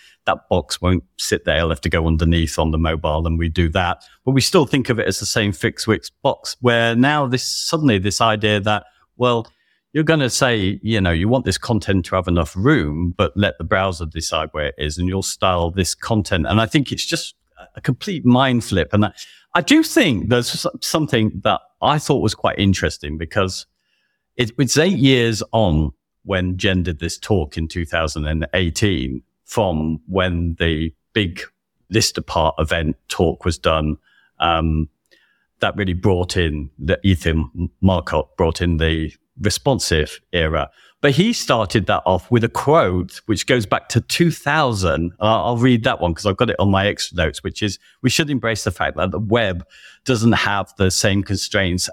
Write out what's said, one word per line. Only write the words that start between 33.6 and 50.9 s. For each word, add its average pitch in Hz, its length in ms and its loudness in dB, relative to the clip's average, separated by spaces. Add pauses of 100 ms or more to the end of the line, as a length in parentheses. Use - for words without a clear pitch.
Um, 80 480 0 (720)
that - 160 -2
really 95 180 -2
brought 90 420 0
in 76 420 -2
the 82 240 0
Ethan 82 680 0 (120)
Marcotte, 85 540 0
brought 82 260 0
in 87 140 2
the 80 360 -2 (280)
responsive 98 800 0 (120)
era. 80 380 0 (300)
But 143 120 4
he 196 200 2
started 110 540 0
that 101 200 0
off 90 220 0
with 120 140 2
a 113 60 2
quote 95 800 2
which 104 200 -2
goes 123 200 2
back - 240 -2
to 117 100 2
two - 300 0
thousand. 123 640 0
And 85 260 -2
I'll, 107 260 2
I'll 120 100 0
read 117 280 4
that 123 160 0
one 85 120 0
'cause - 140 -6
I've 95 100 0
got - 140 0
it - 80 -2
on 98 120 2
my 98 160 2
extra 87 300 -4
notes, 80 260 -2
which 95 200 -8
is, 101 160 -4 (240)
"We 127 80 2
should 156 200 0
embrace 113 340 -2
the 98 80 -2
fact 76 240 -4
that 90 160 -2
the - 80 -4
web 101 440 0 (400)
doesn't 117 280 4
have 98 440 -2
the 92 140 2